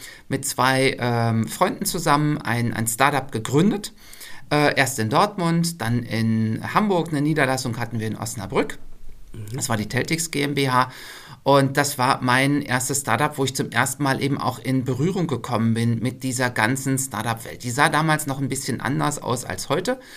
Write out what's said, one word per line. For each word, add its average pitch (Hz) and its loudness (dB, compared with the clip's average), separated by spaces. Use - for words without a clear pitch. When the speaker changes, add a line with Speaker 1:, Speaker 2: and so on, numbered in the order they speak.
Speaker 1:
mit 135 -2
zwei, 131 2
ähm, 117 2
Freunden - 0
zusammen 151 2
ein, 120 -2
ein 113 -2
Startup 139 2
gegründet. 143 2
Äh, 147 4
erst 135 2
in 107 0
Dortmund, 170 2
dann 117 0
in 113 0
Hamburg, 180 0
eine 151 -2
Niederlassung 131 0
hatten 117 -4
wir 110 -4
in 107 -4
Osnabrück. 110 -4
Speaker 2:
Mhm. 107 -12
Speaker 1:
Das - -4
war 113 0
die 104 -4
Teltix 156 -2
G 147 -2
M 143 -2
B 139 2
H. 127 4
Und 135 4
das 139 0
war 127 2
mein 135 4
erstes 123 -2
Startup, 147 0
wo 135 0
ich 120 -4
zum 123 -2
ersten 127 0
Mal 135 2
eben 135 0
auch 120 -2
in 131 0
Berührung 151 0
gekommen 113 0
bin 117 2
mit 131 -4
dieser 127 0
ganzen 131 2
Startup-Welt. 110 -6
Die 123 -4
sah 147 4
damals 156 2
noch 135 -4
ein 131 -2
bisschen - -4
anders 147 -2
aus 123 -2
als - -6
heute, 185 0